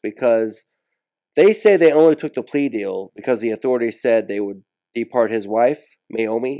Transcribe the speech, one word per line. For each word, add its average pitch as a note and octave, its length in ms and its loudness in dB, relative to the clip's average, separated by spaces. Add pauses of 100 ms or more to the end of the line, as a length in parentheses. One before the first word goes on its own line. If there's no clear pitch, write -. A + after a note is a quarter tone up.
because A2 640 -2 (680)
they G3 180 6
say G#3 240 4
they E3 160 6
only D#3 220 4
took D3+ 200 -8
the B2 80 -6
plea C#3+ 260 -4
deal G2 480 -8
because A2 240 -4
the A2+ 100 -2
authorities A#2 520 -4
said A2+ 260 0
they G2+ 120 -8
would G2+ 240 -10 (300)
depart A#2 360 -2
his G#2+ 180 -6
wife, A#2+ 340 -2 (300)
Mayomi, A2+ 480 -4